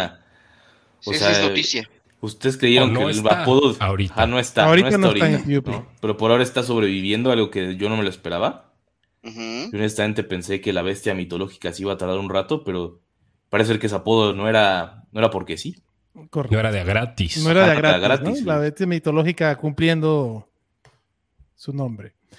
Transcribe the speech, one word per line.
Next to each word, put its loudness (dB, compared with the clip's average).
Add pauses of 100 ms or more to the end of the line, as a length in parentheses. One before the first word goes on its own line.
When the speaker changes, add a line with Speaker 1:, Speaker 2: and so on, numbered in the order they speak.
(140)
Speaker 1:
una... -20 (800)
o -6
Speaker 2:
Sí, -2
Speaker 1:
sea, 4
Speaker 2:
sí 2
es 2
noticia. -4 (300)
Speaker 1:
ustedes -4
creyeron 4
Speaker 3:
O 0
no 0
Speaker 1:
que -2
el 0
Speaker 3:
está 2
Speaker 1:
apodo 4
Speaker 3:
ahorita. -2
Speaker 1:
ah, 2
no 0
está, 2
Speaker 4:
Ahorita 6
Speaker 1:
no 2
está 4
Speaker 4:
no 4
está 2
en 4
Speaker 1:
ahorita, -4
Speaker 4:
P 2
U -2
P. -8
Speaker 1:
¿no? -8 (140)
Pero -2
por 4
ahora 6
está -2
sobreviviendo, 0
algo 0
que -4
yo -4
no -2
me -2
lo -2
esperaba. -6 (500)
Speaker 2:
Ujú. -10
Speaker 1:
Yo -8
honestamente -4
pensé -8
que -4
la -2
bestia -4
mitológica -8
sí -12
iba -4
a -8
tardar -4
un -8
rato, -4
pero -8 (480)
parece 2
ser 0
que -4
ese -2
apodo 2
no -2
era, 2
no -4
era 4
porque -8
sí. -12 (540)
Speaker 4:
Correcto. -2
Speaker 3:
No 2
era 0
de -2
a -4
gratis. -2
Speaker 4:
No 2
era 4
de 6
a 4
Speaker 1:
Ajá, 2
Speaker 4:
gratis, 2
Speaker 1:
gratis, 2
Speaker 4:
¿no? -2
Speaker 1:
sí. -6
Speaker 4:
La 0
bestia -2
mitológica 0
cumpliendo 0 (1080)
su -12
nombre. -8 (240)